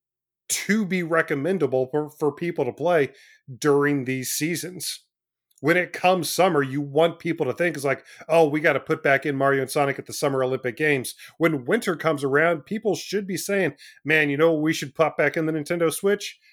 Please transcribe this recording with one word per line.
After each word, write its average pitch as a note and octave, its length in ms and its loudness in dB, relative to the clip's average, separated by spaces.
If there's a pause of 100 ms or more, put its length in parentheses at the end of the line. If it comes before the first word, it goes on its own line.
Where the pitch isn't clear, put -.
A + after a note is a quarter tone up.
(500)
to G#3 360 0
be F3+ 160 -2
recommendable D#3 880 0
for, D3+ 240 -4
for D3+ 200 -2
people E3 340 -4
to A#2+ 60 -2
play D3 380 2 (480)
during C#3+ 480 2
these C3 260 -4
seasons. D3 680 -6 (640)
When E3 140 2
it F3 160 -4
comes F3+ 340 0
summer, D3+ 360 2
you C3+ 180 -4
want D3 380 0
people E3 260 -4
to B2 80 -2
think, E3+ 220 -2
it's C#3 100 -6
like, C3+ 180 -2 (240)
"Oh, E3 220 6
we D3+ 120 -2
gotta D3+ 180 2
put D#3+ 240 -4
back C#3+ 240 2
in C#3+ 80 -2
Mario C#3 260 2
and B2+ 80 -6
Sonic C#3+ 300 0
at - 80 -12
the - 40 -16
Summer C3+ 320 0
Olympic B2+ 320 -2
Games." D3 380 0 (240)
When D#3 280 0
winter F#3+ 300 0
comes D3 280 -2
around, D3 420 2
people G#3 300 -4
should G3 320 -6
be F#3 100 -6
saying, F#3+ 380 -2 (280)
"Man, D3+ 280 2
you C#3 60 -2
know E3 160 4
what D3+ 100 0
we D#3 100 0
should C#3+ 220 -8
pop D#3 240 0
back D3 180 2
in D#3+ 80 -2
the D#3 60 -2
Nintendo D#3+ 420 -2
Switch? - 460 -4 (140)